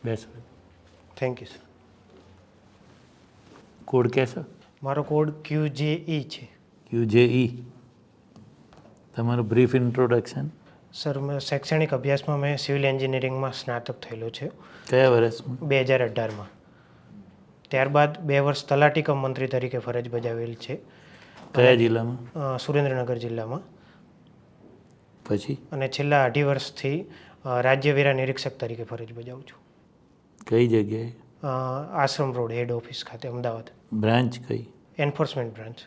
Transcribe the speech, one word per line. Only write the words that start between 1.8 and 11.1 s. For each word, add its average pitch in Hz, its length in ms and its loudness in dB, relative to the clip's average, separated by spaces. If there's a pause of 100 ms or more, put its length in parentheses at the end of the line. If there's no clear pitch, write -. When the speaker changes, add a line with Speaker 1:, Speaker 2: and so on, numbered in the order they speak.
Speaker 1:
કોડ 123 220 2
કહેશો? 131 380 -2 (380)
Speaker 2:
મારો 143 200 -2
કોડ 151 300 0 (120)
ક્યુ 151 220 -2
જે 147 260 -2
ઈ 156 300 -4
છે. - 280 -16 (380)
Speaker 1:
ક્યુ 117 160 0
જે 117 200 8
ઈ. 123 380 0 (1500)
તમારું 120 320 0
બ્રીફ 120 280 6
ઇન્ટ્રોડક્શન. 123 760 2 (440)
Speaker 2:
સર, 139 260 -6